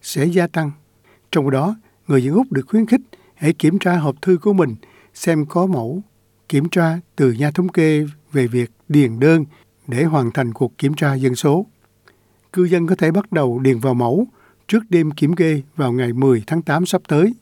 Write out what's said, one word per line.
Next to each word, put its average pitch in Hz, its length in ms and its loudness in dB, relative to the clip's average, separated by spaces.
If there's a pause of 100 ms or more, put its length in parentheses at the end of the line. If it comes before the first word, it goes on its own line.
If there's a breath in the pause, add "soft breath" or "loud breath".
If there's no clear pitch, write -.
sẽ - 240 -4
gia 175 220 0
tăng. 156 240 -4 (600 soft breath)
Trong 143 180 0
đó, 147 260 -2 (320 soft breath)
người 135 160 2
dân 139 100 -2
Úc 262 180 2
được 139 160 -4
khuyến 220 180 2
khích 254 160 0 (340 soft breath)
hãy 156 180 0
kiểm 170 260 0
tra 180 180 0
hộp 151 240 -2
thư 185 160 2
của 202 160 0
mình 151 220 2 (380 soft breath)
xem 160 320 -2
có 175 200 -2
mẫu 156 360 -4 (480)
kiểm 151 200 0
tra 165 300 0 (160)
từ 135 160 2
nhà 143 200 -2
thống 185 180 -2
kê 156 360 0 (260)
về 135 160 0
việc 120 240 -4 (180)
điền 127 300 2
đơn 156 260 2 (420 soft breath)
để 127 160 -2
hoàn 143 280 0
thành 120 220 -4
cuộc 120 240 -4
kiểm 143 160 -2
tra 147 200 -2
dân 131 220 0
số. 156 300 0 (880 soft breath)
Cư 185 100 2
dân 170 240 0
có 180 80 2
thể 160 160 0
bắt 196 200 -2
đầu 131 280 0
điền 131 200 2
vào 127 140 0
mẫu 123 340 0 (400 soft breath)
trước 226 120 0 (100)
đêm 165 220 2
kiểm 151 240 0
kê 160 260 0 (140)
vào 131 180 -2
ngày 123 200 -2
mười 123 340 2
tháng 165 140 -2
tám 165 240 -2
sắp 180 220 -4
tới. 175 340 2